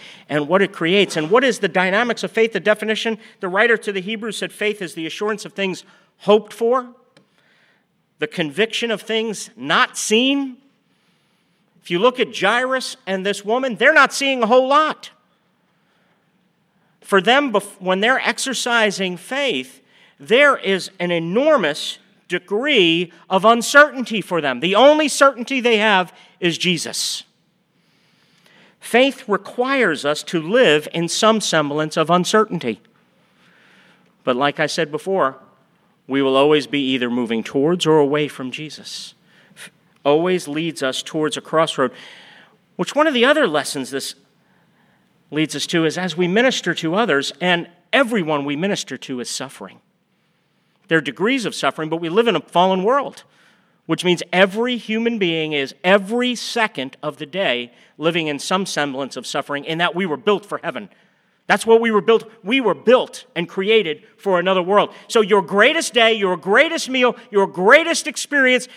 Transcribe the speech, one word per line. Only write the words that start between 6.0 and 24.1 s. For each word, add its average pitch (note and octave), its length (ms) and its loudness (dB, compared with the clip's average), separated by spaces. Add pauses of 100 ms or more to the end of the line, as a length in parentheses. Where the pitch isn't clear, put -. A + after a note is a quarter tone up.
hoped G#3+ 340 2
for, B3 420 -2 (1300)
the D3+ 80 -4
conviction F#3 640 -4
of G#3+ 100 -4
things A3 560 -6
not E3 400 -2
seen. C4 600 0 (1300)
If - 80 -20
you E3+ 80 -2
look B3 220 2
at E3 160 -2
Jairus B3 600 -2 (100)
and F#3+ 180 -4
this G3+ 200 -4
woman, A#3+ 320 -2
they're B3+ 160 2
not D4 200 6
seeing C4+ 300 -2
a A3+ 40 2
whole B3+ 220 4
lot. D4 420 0 (1900)
For G3 200 0
them, B3 320 2
bef-, - 280 -4
when F#3 200 -2
they're B3 200 0
exercising G#3+ 960 -2
faith, A3 640 -6 (400)
there A#3+ 360 4
is F#3 420 -4
an F3 140 -2
enormous F3 840 0 (280)
degree F3+ 840 0 (180)
of F#3 140 2
uncertainty A#3+ 760 4